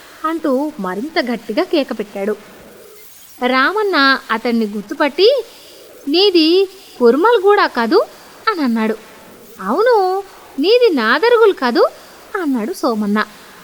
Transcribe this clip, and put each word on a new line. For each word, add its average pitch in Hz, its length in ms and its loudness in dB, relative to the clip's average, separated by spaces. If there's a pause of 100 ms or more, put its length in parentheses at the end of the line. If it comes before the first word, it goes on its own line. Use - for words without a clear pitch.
(260)
అంటూ 311 540 -4
మరింత 202 400 -6
గట్టిగా 247 440 -4
కేక 277 360 -4
పెట్టాడు. 202 360 -6 (1120)
రామన్న 277 720 0 (120)
అతన్ని 226 340 -2
గుర్తుపట్టి, 311 800 0 (640)
"నీది 359 640 2 (300)
కుర్మల్గూడ 381 640 4
కదూ?" 240 320 -2 (540)
అని 349 100 -4
అన్నాడు. 226 340 -2 (680)
"అవును, 381 600 0 (360)
నీది 427 360 2
నాదరుగులు 392 580 4
కదూ?" 285 340 0 (540)
అన్నాడు 269 320 -4
సోమన్న. 214 520 -2 (380)